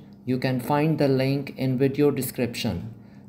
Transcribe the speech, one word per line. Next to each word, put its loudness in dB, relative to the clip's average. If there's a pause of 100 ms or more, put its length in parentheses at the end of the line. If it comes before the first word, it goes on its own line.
(260)
You -2
can 0
find 2
the 4
link 0
in 0
video 4
description. -4 (340)